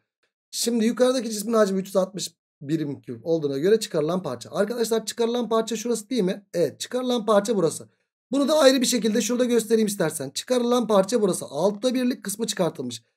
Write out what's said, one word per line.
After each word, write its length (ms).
Şimdi 340
yukarıdaki 460
cismin 220
hacmi 260
üç 80
yüz 80
altmış 400
birim 400
küp 240
olduğuna 320
göre 220
çıkarılan 440
parça. 280
Arkadaşlar 540
çıkarılan 440
parça 260
şurası 340
değil 140
mi? 300
Evet, 260
çıkarılan 460
parça 300
burası. 340
Bunu 160
da 120
ayrı 220
bir 40
şekilde 360
şurada 240
göstereyim 420
istersen. 420
Çıkarılan 580
parça 340
burası. 240
Altıda 480
birlik 300
kısmı 240
çıkartılmış. 560